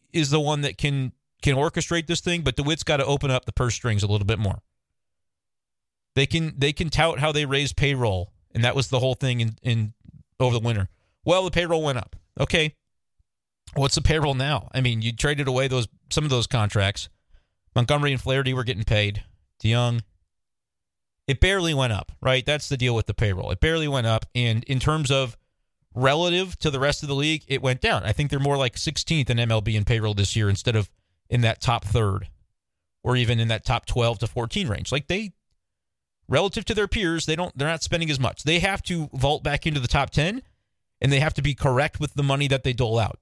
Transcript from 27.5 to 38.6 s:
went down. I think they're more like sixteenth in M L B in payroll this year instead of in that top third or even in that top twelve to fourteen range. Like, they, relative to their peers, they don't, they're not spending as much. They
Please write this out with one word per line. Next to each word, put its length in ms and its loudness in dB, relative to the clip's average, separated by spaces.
went 180 0
down. 240 0
I 80 -2
think 180 0
they're 80 -2
more 200 2
like 180 0
sixteenth 540 -2
in 100 2
M 100 0
L 120 2
B 120 -2
in 100 2
payroll 280 0
this 240 0
year 140 2
instead 260 0
of 140 0
in 100 2
that 220 0
top 240 0
third 420 0
or 140 2
even 240 2
in 80 0
that 160 -2
top 220 -2
twelve 340 0
to 60 -2
fourteen 420 -4
range. 240 -4
Like, 160 -4
they, 240 -4
relative 380 0
to 80 0
their 120 0
peers, 380 -2
they 100 0
don't, 220 -4
they're 100 -2
not 160 -2
spending 280 -2
as 100 0
much. 240 -2
They 160 2